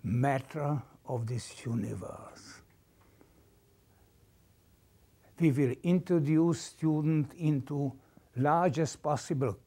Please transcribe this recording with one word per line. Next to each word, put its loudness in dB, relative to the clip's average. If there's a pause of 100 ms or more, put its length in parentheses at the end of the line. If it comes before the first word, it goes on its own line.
matter 0 (240)
of -4
this -8
universe. -8 (2750)
We 6
will 2
introduce 2
student 0
into -2 (440)
largest 2
possible -2 (100)